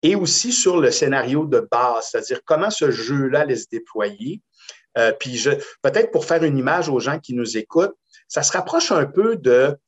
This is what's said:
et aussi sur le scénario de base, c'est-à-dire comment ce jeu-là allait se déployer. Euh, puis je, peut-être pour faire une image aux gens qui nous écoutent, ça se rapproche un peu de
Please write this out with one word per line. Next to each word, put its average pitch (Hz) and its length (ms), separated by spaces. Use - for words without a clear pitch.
et 190 120
aussi 196 340
sur 180 300
le 127 100
scénario 139 540
de 139 260
base, 117 400
c'est-à-dire - 320
comment 165 260
ce 156 220
jeu-là 131 480
allait 135 160
se 110 160
déployer. 113 680
Euh, 113 200
puis 123 200
je, 123 140
peut-être 143 300
pour - 140
faire 165 180
une 147 140
image 151 320
aux 131 100
gens 139 200
qui 131 140
nous 113 240
écoutent, 165 380
ça - 160
se - 80
rapproche 320 400
un 160 140
peu 208 320
de 131 400